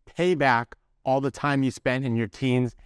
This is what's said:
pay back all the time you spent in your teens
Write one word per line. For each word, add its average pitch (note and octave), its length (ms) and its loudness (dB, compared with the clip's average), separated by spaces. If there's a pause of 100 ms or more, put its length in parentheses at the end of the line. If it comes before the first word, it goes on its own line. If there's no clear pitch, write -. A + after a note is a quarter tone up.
pay F3+ 300 0
back B2+ 400 2 (300)
all C3 180 2
the C#3 80 0
time C#3 320 -2
you C3 80 0
spent C3 340 -4
in A#2 120 -2
your A#2 100 -2
teens B2 600 -2